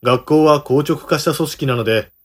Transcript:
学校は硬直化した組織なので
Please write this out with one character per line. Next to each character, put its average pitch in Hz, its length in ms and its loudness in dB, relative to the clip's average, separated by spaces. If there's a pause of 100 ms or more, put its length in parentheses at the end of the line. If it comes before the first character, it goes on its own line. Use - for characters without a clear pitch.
学 123 220 0
校 156 200 2
は 147 160 4
硬 139 200 0
直 147 160 -2
化 156 220 -4
し - 40 -8
た 160 100 -2
組 156 140 -4
織 - 200 -8
な 127 80 0
の 113 100 -4
で 110 260 -2 (140)